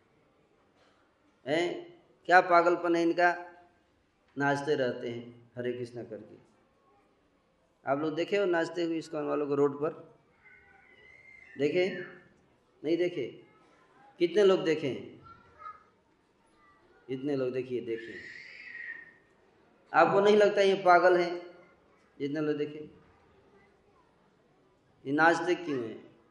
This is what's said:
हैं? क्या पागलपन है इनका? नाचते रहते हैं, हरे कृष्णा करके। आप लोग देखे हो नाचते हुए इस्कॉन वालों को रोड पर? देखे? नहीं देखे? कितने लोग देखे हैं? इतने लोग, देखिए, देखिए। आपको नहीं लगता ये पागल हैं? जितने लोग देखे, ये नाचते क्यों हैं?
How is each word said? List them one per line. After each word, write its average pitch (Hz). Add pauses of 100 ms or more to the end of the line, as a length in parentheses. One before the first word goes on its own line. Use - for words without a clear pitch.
(1500)
हैं? 165 (380)
क्या 180
पागलपन 175
है 170
इनका? 170 (840)
नाचते 143
रहते 127
हैं, -
हरे 123
कृष्णा 120
करके। 107 (1500)
आप 139
लोग 151
देखे 170
हो 202
नाचते 170
हुए 165
इस्कॉन 151
वालों 147
को 143
रोड 139
पर? 151 (1400)
देखे? 180 (840)
नहीं 160
देखे? 165 (720)
कितने 175
लोग 190
देखे 147
हैं? - (1900)
इतने 135
लोग, 127
देखिए, 123
देखिए। 110 (1700)
आपको 170
नहीं 208
लगता 202
ये 196
पागल 180
हैं? 175 (640)
जितने 143
लोग 151
देखे, 151 (2250)
ये 135
नाचते 170
क्यों 139
हैं? - (140)